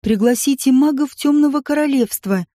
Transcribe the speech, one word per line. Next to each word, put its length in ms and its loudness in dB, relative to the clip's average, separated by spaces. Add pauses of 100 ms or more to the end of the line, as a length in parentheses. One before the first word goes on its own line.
Пригласите 720 0
магов 420 0
Тёмного 460 0
Королевства. 960 -2